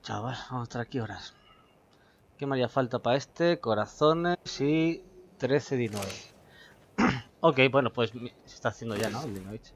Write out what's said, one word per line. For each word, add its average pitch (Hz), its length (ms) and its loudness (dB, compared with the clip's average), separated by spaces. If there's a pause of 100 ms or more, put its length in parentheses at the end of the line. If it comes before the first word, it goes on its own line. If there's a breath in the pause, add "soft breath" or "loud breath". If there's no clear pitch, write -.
Chaval, 117 300 -6 (120)
vamos 127 120 -4
a - 20 -6
estar 117 180 -6
aquí 127 200 -4
horas. 107 320 -10 (1040 soft breath)
¿Qué 143 80 -6
me 139 100 0
haría 123 140 2
falta 127 300 0
pa' 120 180 2
este? 170 420 0
Corazones 151 760 2 (240)
y 160 420 2 (340)
trece 139 380 0
dinoids. 104 580 -4 (640 loud breath)
<clears throat> - 460 0
Ok, 151 180 4 (100)
bueno, 127 220 2
pues 113 240 -2
mi-, 120 180 -12 (120)
se - 100 -20
está - 140 -4
haciendo 113 260 -8
ya, 107 140 -2
¿no? 113 140 -6
El 113 100 -8
dinoid. 98 260 -12 (160)